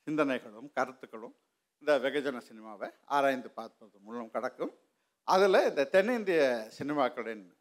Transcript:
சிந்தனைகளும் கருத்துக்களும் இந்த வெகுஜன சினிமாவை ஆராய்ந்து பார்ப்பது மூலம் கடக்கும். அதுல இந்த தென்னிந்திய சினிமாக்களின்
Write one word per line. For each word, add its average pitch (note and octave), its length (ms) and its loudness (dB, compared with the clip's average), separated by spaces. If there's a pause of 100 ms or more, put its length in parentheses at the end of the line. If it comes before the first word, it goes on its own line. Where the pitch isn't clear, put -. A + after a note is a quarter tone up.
சிந்தனைகளும் C3 680 -4
கருத்துக்களும் B2+ 640 -8 (420)
இந்த D3 200 2
வெகுஜன C3 440 -2 (100)
சினிமாவை A2 380 -14 (140)
ஆராய்ந்து C3+ 460 0
பார்ப்பது A2 500 -16
மூலம் A2+ 300 -12
கடக்கும். B2 480 -6 (440)
அதுல G3 460 4
இந்த D#3 160 0
தென்னிந்திய E3+ 960 2
சினிமாக்களின் A#2+ 840 -4